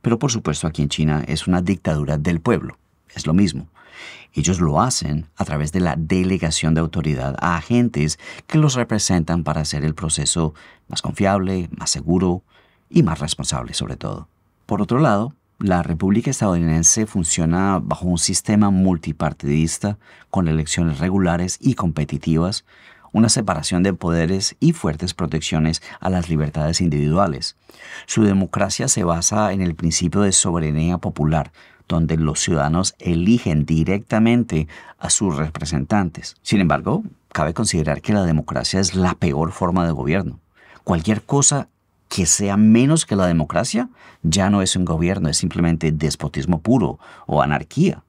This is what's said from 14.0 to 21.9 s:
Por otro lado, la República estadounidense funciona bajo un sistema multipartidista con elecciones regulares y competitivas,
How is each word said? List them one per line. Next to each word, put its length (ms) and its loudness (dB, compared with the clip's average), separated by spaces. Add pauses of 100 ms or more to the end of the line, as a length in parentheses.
Por 160 -2
otro 160 0
lado, 360 2 (240)
la 260 0
República 440 0
estadounidense 800 2
funciona 720 0
bajo 260 -4
un 120 0
sistema 520 2
multipartidista 1300 0 (320)
con 200 0
elecciones 500 0
regulares 600 0
y 140 0
competitivas, 880 -2 (480)